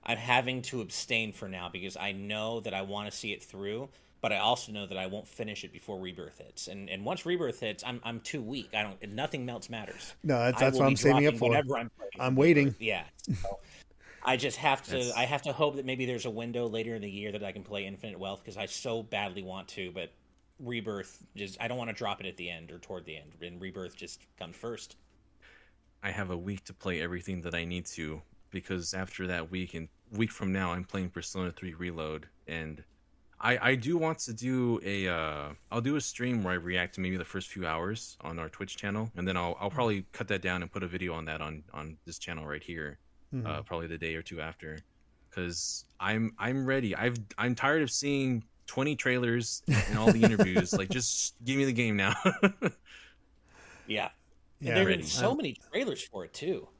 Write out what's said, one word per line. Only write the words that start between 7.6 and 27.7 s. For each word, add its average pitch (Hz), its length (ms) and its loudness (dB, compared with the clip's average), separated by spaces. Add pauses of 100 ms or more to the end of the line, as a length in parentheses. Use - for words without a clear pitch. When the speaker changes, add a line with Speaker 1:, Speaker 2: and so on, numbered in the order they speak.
Speaker 1:
I'm, 123 180 -6
I'm 117 180 -6
too 147 200 -6
weak. 117 320 -6
I 107 100 2
don't, 101 300 -8
nothing 131 360 -2
else 117 200 -8
matters. - 440 -8 (100)
Speaker 2:
No, 135 160 6
that's, 120 220 4
Speaker 1:
I - 40 8
Speaker 2:
that's 135 80 6
Speaker 1:
will 131 80 4
Speaker 2:
what 135 60 8
Speaker 1:
be 135 40 8
Speaker 2:
I'm 135 60 6
saving 143 140 8 (120)
Speaker 1:
dropping 147 40 8
Speaker 2:
up 120 120 4
for. 117 100 6
Speaker 1:
whatever 135 280 4
I'm 117 200 -4
playing 101 120 -10 (100)
Speaker 2:
I'm 127 160 4
Speaker 1:
with 139 120 10
Speaker 2:
waiting. 147 180 10
Speaker 1:
Rebirth. 123 160 0
Yeah. 101 220 0 (380)
So 98 180 -4 (640)
I 131 140 4
just 120 200 0
have 139 260 4
to, - 80 -8
Speaker 3:
That's 127 220 0
Speaker 1:
I 120 120 2
have 139 180 0
to 147 100 -2
hope 139 240 2
that 135 80 -4
maybe 131 200 0
there's 120 200 -2
a 127 40 -2
window 117 380 -2
later 113 280 -2
in 107 60 -4
the 101 80 -6
year 101 220 -6
that 104 120 -4
I 98 80 -4
can 98 120 -8
play 101 240 -4
Infinite 98 320 -10
Wealth 98 260 -6
'cause 98 120 -12
I 104 100 -4
so 117 340 -4
badly 101 400 -4
want 92 280 -8
to, 92 220 -6
but 85 200 -8 (480)
Rebirth, 110 640 -6 (120)
just, 98 260 -8
I 117 60 -2
don't 123 100 -2
wanna 117 160 -4
drop 101 260 -2
it 98 60 -10
at 87 100 -8
the 87 140 -8
end 82 220 -10
or 85 80 -14
toward 90 260 -10
the 78 100 -10
end. 76 160 -16 (100)
And 87 200 -10
Rebirth 92 340 -8
just - 260 -12 (180)
comes 87 180 -10
first. - 380 -10 (1080)
Speaker 3:
I 98 80 -2
have 98 200 -4
a 90 60 -2
week 92 280 -6
to - 80 -14
play 90 260 -2
everything 87 440 -4
that 85 120 -4
I 85 80 0
need 87 240 -4